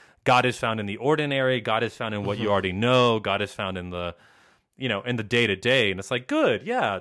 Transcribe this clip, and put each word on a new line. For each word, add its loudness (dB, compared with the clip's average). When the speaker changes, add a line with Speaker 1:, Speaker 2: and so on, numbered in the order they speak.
Speaker 1:
God 4
is 0
found -4
in -6
the -6
ordinary, 0
God 0
is -4
found -6
in -4
what -2
you -6
Speaker 2:
Mm-hmm. 2
Speaker 1:
already 2
know, 4
God -2
is -4
found -6
in -8
the, -6
you -4
know, -2
in -4
the -4
day-to-day. 2
And -4
it's -10
like, -4
good, 2
yeah, -2